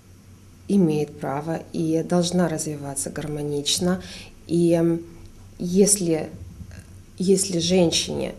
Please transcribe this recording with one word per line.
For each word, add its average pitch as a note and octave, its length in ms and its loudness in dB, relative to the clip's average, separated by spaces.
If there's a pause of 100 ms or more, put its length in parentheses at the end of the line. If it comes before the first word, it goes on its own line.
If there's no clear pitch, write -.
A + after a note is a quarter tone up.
(680)
имеет D#3 520 2
право D3 400 -4 (120)
и D#3+ 300 0
должна F3 460 2
развиваться D3 640 -6
гармонично. D3 880 -2 (480)
И, E3+ 240 4
м, E3+ 260 2 (600)
если, F3+ 720 2 (880)
если F#3 420 2
женщине, D#3+ 800 2